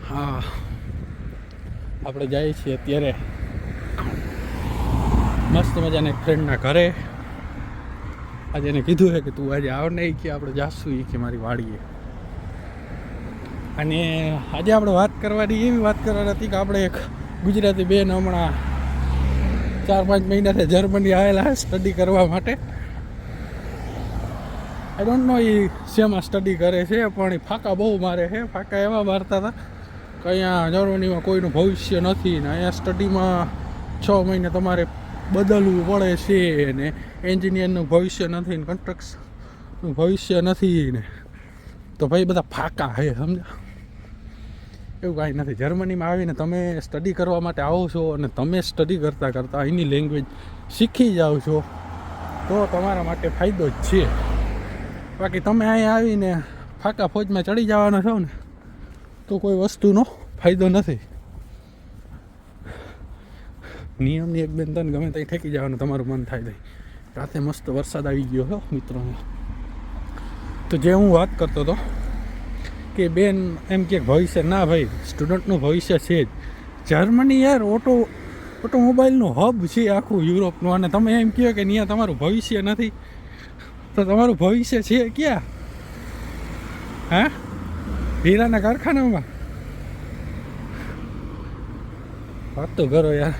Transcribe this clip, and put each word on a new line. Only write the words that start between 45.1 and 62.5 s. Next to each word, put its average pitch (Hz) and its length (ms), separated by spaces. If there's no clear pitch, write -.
કાંઈ 151 160
નથી. 139 220
જર્મનીમાં 175 540
આવીને 175 240
તમે 170 480
સ્ટડી 170 320
કરવા 175 280
માટે 170 220
આવો 170 260
છો 160 220
અને 147 180
તમે 165 320
સ્ટડી 165 360
કરતાં 147 340
કરતાં 131 300
અહીંની 165 240
લેંગ્વેજ 143 400
શીખી 226 360
જાઓ 151 240
છો, 151 240
તો 196 240
તમારા 185 300
માટે 165 260
ફાયદો 180 400
જ 120 40
છે. 185 320
બાકી 185 220
તમે 214 260
અહીંયા 220 280
આવીને 202 480
ફાંકા 208 240
ફોજમાં 196 360
ચડી 220 220
જવાના 208 360
છો 220 180
ને, 165 100
તો 202 100
કોઈ 196 180
વસ્તુનો 202 500
ફાયદો 185 260
નથી. 180 300